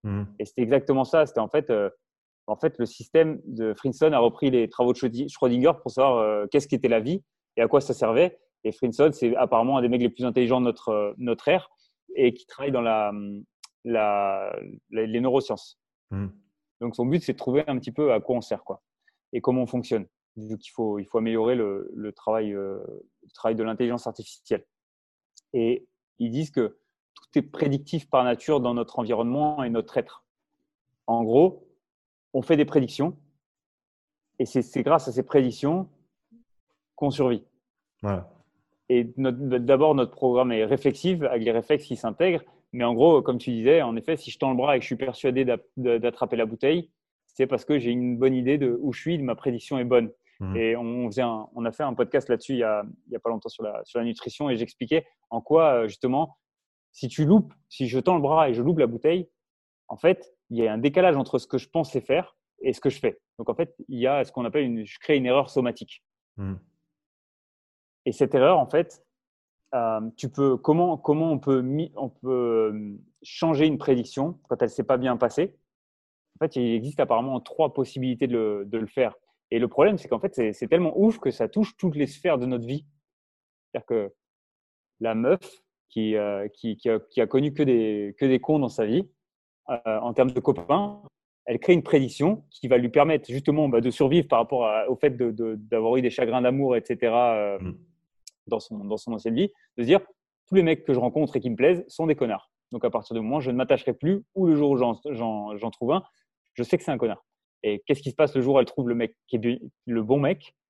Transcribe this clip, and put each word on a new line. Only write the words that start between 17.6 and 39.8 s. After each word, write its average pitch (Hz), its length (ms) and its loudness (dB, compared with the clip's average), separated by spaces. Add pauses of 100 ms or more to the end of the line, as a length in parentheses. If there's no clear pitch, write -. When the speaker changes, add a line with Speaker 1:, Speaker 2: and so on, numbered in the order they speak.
Speaker 2:
un 131 120 -4
petit 120 140 -10
peu 147 200 2
à 107 80 2
quoi 123 160 -4
on 113 60 -4
sert, - 220 -8
quoi, - 180 -12 (500)
et 117 80 -6
comment 127 220 0
on 117 40 -2
fonctionne. 117 400 -4 (300)
Donc, 110 300 -12
il - 40 -20
faut, 107 280 -4
il 98 80 -10
faut 117 120 -4
améliorer 113 360 0
le, 101 400 -4
le 104 180 -10
travail, 110 400 -4
euh, 98 260 -8 (440)
le - 100 -20
travail 113 220 -2
de 113 80 -2
l'intelligence 117 440 -4
artificielle. - 580 -8 (920)
Et 120 320 -2 (320)
ils 117 120 -4
disent 151 200 -4
que 113 280 -2 (360)
tout - 240 -4
est - 40 2
prédictif 147 680 -4
par 131 140 4
nature 127 360 0
dans 120 140 0
notre 117 240 -4
environnement 123 640 -2
et 120 60 -4
notre 113 260 -4
être. - 300 -6 (800)
En 117 180 0
gros, 147 420 2 (680)
on 131 80 0
fait 160 140 2
des 147 100 4
prédictions 139 500 0 (1200)
et 123 60 -2
c'est, 127 160 -2
c'est 123 220 -6
grâce 151 260 2
à 120 40 -8
ces 127 100 -2
prédictions 143 680 0 (1080)
qu'on 143 140 0
survit. 127 340 0 (580)
Speaker 1:
Voilà. 95 280 -4 (600)
Speaker 2:
Et 120 260 2
notre, 131 220 -2
d'abord, 135 560 4